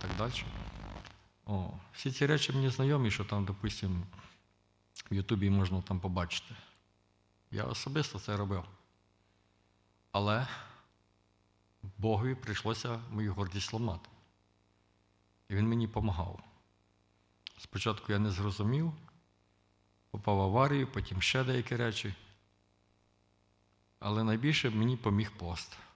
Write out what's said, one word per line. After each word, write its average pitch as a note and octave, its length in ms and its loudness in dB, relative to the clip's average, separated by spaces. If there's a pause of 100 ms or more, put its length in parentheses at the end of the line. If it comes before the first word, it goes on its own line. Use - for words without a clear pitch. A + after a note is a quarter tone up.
так F#2+ 180 -6
далі. A#2 260 -4 (1000)
О, F#2 240 -2 (220)
всі - 200 -4
ці C#3+ 140 2
речі D3 260 2
мені C3+ 160 2
знайомі, C3+ 420 2
що G2 140 -2
там, G2+ 200 0
допустим, F#2+ 580 -2 (1080)
в G2+ 40 2
Ютубі G2 360 2
можна F#2+ 320 4
там F#2 180 -2
побачити. F2+ 540 -2 (960)
Я G#2 140 -4
особисто C3+ 540 -2
це G#2 180 -2
робив. G2 280 0 (1500)
Але G#2 340 4 (1500)
Богові A2 360 2
прийшлося A2+ 680 -4 (100)
мою G#2 240 -2
гордість F#2+ 380 -2
ламати. A2 380 -4 (1400)
І G2 40 0
він G#2 140 4
мені A#2 200 2
помагав. G2+ 520 -2 (1160)
Спочатку - 540 -4
я G2+ 60 4
не G#2+ 120 4
зрозумів, G#2 640 0 (1160)
попав G#2 260 2
в G2 40 6
аварію, C3 460 4
потім F#2+ 360 -4
ще C3 220 2
деякі B2 320 0
речі. A2 380 -2 (1800)
Але G#2+ 260 2
найбільше B2 460 4
мені A2 260 4
поміг G#2 400 2
пост. E2+ 400 -6 (200)